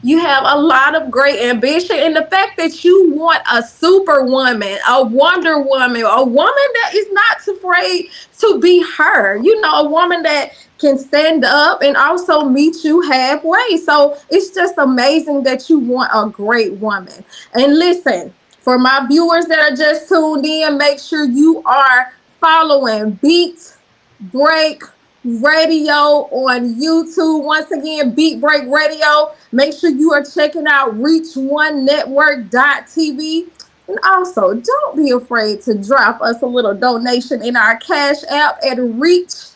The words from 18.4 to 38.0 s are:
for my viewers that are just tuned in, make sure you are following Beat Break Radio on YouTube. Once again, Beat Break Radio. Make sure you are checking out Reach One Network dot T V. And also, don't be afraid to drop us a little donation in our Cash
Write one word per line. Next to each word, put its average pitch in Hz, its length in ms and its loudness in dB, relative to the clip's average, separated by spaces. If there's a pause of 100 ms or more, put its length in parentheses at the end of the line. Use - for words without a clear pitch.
for 254 160 0
my 254 320 2
viewers 330 360 2
that 320 120 0
are 302 180 2
just 302 320 -2
tuned 311 380 0
in, 311 320 -2
make 277 220 0
sure 302 260 -4
you 294 400 2
are 254 480 2 (260)
following 277 760 0
Beat 339 640 -2 (440)
Break 302 640 -2 (420)
Radio 294 1040 0
on 247 460 -2
YouTube. 320 680 -2
Once 311 280 -4
again, 302 420 -4
Beat 302 260 0
Break 285 280 0
Radio. 302 680 0 (180)
Make 285 220 0
sure 339 160 -2
you 302 240 0
are 285 100 0
checking 302 440 -4
out 269 280 0
Reach 320 400 -2
One 285 500 -2
Network 277 680 0
dot 269 360 0
T 302 300 -4
V. 320 300 -6 (400)
And 403 180 -8
also, 359 480 0
don't 466 420 -4
be 285 140 0
afraid 233 540 -2
to 226 100 -2
drop 226 480 0
us 233 220 -4
a - 20 -2
little 240 300 -2
donation 247 680 -2
in 240 120 -4
our 226 220 2
Cash 285 520 -2